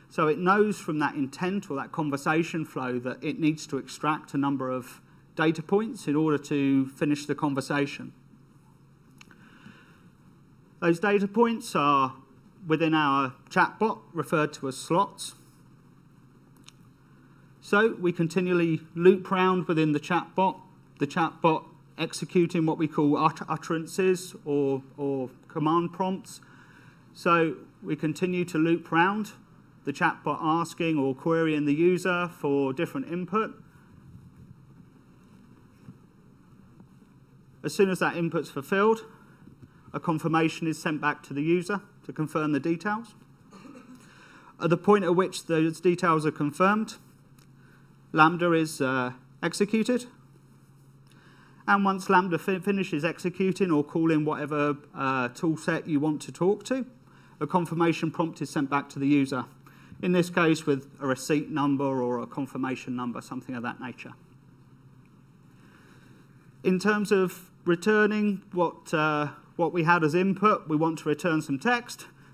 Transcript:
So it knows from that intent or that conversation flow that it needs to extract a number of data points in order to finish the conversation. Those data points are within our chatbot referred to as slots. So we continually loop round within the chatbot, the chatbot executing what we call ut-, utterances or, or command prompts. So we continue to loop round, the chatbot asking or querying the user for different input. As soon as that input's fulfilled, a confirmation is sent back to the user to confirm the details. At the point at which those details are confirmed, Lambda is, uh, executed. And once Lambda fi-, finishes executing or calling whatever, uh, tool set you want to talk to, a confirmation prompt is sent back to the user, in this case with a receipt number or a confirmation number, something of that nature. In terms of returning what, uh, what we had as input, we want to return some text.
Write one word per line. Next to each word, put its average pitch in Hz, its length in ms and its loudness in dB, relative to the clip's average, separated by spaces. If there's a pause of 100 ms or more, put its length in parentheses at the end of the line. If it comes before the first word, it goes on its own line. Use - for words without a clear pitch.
So 160 200 0
it 147 100 0
knows 202 400 2
from 156 220 -4
that 139 140 0
intent 180 560 -4
or 139 60 -4
that 127 160 -8
conversation 156 720 -2
flow 127 360 -6
that 123 220 -8
it 147 160 -6
needs 156 280 0
to 139 100 -6
extract - 560 -4
a 147 60 -2
number 139 320 -2
of 127 320 -10 (340)
data 165 260 0
points 214 460 -2
in 147 80 0
order 151 220 2
to 139 480 2
finish 147 400 -2
the 143 80 -2
conversation. 143 800 -4 (2750)
Those 170 200 2
data 202 280 2
points 226 480 2
are 143 380 2 (500)
within 160 300 2
our 139 400 2 (160)
chatbot 202 480 0 (140)
referred 151 400 -2
to - 160 -8
as 131 80 -8
slots. - 580 -4 (2250)
So 220 380 2
we 175 140 0
continually 170 720 0 (120)
loop 185 380 4
round 185 340 2
within 160 240 2
the 147 80 2
chatbot, 180 640 -2 (400)
the 143 60 2
chatbot 160 580 0 (340)
executing 170 640 0
what 156 140 0
we 160 80 0
call 147 300 2
ut-, 156 320 0
utterances 175 960 -2
or, 139 380 0 (140)
or 135 340 -4 (180)
command 170 440 0
prompts. 190 480 -6 (720)
So 165 420 2 (260)
we 156 140 -4
continue 180 480 -2
to 170 140 -4
loop 165 340 2
round, 202 400 2 (520)
the 147 80 -4
chatbot 151 480 -2
asking 165 580 -2
or 135 180 0
querying 160 480 0
the 143 100 2
user 175 540 2
for 139 440 -2
different 147 360 -6
input. 180 520 -4 (4000)
As 147 100 -4
soon 196 160 4
as 180 80 -2
that 147 180 0
input's 165 340 -2
fulfilled, 202 540 0 (880)
a 151 60 -8
confirmation 160 720 0
is 156 120 -6
sent 156 200 -4
back 147 240 -4
to 143 100 -12
the 143 80 -4
user 175 380 0 (240)
to 147 80 -14
confirm 156 380 -2
the 143 80 0
details. 175 560 -4 (1500)
At 165 100 0
the 170 60 4
point 202 280 4
at 170 100 2
which 185 320 0
those 160 340 0
details 170 460 2
are 147 60 2
confirmed, 196 640 0 (1160)
Lambda 165 400 6
is, 160 280 0
uh, 131 320 0 (280)
executed. 214 640 0 (1600)
And 202 160 4
once 190 260 0
Lambda 185 280 4
fi-, 190 200 -2
finishes 180 460 -2
executing 180 640 -2
or 147 140 2
calling 160 400 0
whatever, 147 520 -2 (180)
uh, 135 340 0
tool 160 280 -2
set 165 300 -4
you 147 140 0
want 151 220 0
to 139 100 -14
talk 196 320 0
to, 262 220 -4 (520)
a 151 80 -4
confirmation 170 640 0
prompt 165 320 -4
is 139 80 -8
sent 139 180 -2
back 143 220 -2
to - 80 -12
the 139 80 -2
user, 139 380 2 (560)
in 185 100 0
this 175 200 2
case 160 360 4
with 139 240 -2 (100)
a 139 60 -6
receipt 135 440 -2
number 139 520 0
or 123 160 -2
a 120 80 -8
confirmation 131 720 -8
number, 123 240 -6
something 127 340 -12
of 120 80 -8
that 120 180 -8
nature. 123 340 -14 (2500)
In 185 160 4
terms 208 320 2
of 190 380 0 (140)
returning 208 840 2
what, - 420 -2
uh, 151 360 0 (340)
what 160 100 2
we 175 120 0
had 175 180 6
as 151 120 2
input, 190 540 2
we 156 60 0
want 160 240 0
to - 100 -4
return 156 320 0
some 143 160 -4
text. 240 500 -4 (280)